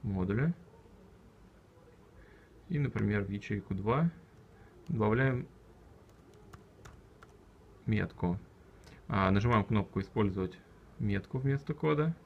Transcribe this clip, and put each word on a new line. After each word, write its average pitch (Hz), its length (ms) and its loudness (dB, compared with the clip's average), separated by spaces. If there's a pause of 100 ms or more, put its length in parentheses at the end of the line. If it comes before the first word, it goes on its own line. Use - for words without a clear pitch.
модуля. 104 520 -2 (2250)
И, 165 100 -4
например, 107 460 0
в 98 60 -6
ячейку 101 440 -6
два 117 360 0 (800)
добавляем 120 580 2 (2500)
метку. 95 520 0 (680)
А, 95 240 2
нажимаем 104 320 4
кнопку 101 380 0
«Использовать 95 580 -2 (400)
метку 101 380 -2
вместо 139 360 -2
кода». 151 400 0 (120)